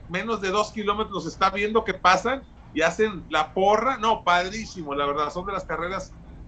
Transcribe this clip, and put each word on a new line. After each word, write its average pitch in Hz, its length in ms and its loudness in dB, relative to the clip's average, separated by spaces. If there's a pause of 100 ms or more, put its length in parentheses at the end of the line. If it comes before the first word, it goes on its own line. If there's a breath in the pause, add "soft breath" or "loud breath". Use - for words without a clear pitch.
menos 202 320 -2
de 190 80 -2
dos 202 240 0
kilómetros, 208 520 -2
los - 20 -6
está 190 240 2
viendo 214 340 0
que 190 100 -2
pasan, 190 480 2 (300)
y 151 100 2
hacen 175 480 2
la 156 220 2
porra, 220 460 4
no, 220 260 2
padrísimo, 180 720 0
la 143 120 2
verdad, 147 240 0
son 180 160 -6
de 202 60 -4
las 185 120 -4
carreras 175 480 -6 (360)